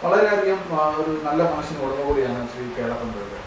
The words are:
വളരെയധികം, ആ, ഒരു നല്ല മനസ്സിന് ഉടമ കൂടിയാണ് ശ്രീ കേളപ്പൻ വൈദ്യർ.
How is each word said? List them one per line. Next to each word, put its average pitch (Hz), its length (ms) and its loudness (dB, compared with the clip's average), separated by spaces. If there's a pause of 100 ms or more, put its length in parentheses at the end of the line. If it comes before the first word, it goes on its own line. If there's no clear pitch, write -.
വളരെയധികം, 190 560 4 (180)
ആ, - 20 2 (200)
ഒരു 156 120 0 (140)
നല്ല 156 160 2 (100)
മനസ്സിന് 151 340 -4
ഉടമ 135 220 -2
കൂടിയാണ് 127 320 0 (120)
ശ്രീ 123 120 -8 (140)
കേളപ്പൻ 117 380 -4
വൈദ്യർ. 98 300 -10